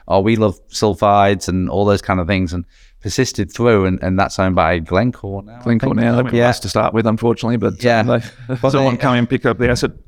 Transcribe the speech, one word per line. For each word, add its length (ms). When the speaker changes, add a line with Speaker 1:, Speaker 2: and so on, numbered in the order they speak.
Speaker 1:
oh, 100
we 160
love 240
sulfides 800
and 220
all 140
those 180
kind 160
of 80
things, 260
and 120
persisted 500
through, 360
and, 160
and 160
that's 200
owned 160
by 240
Glencore 640
now, 180
I 20
Speaker 2:
Glencore 320
Speaker 1:
think. 100
Speaker 2:
now, 120
they 60
were 120
Speaker 1:
Yeah. 120
Speaker 2:
last 160
to 60
start 240
with, 140
unfortunately, 500
but, 260
Speaker 1:
Yeah. 180
Speaker 2:
um, 80
they, 480
<laughs> 40
Speaker 1:
But 120
Speaker 2:
someone 240
Speaker 1:
they 40
Speaker 2:
come 140
and 160
pick 160
up 100
the 140
asset. 220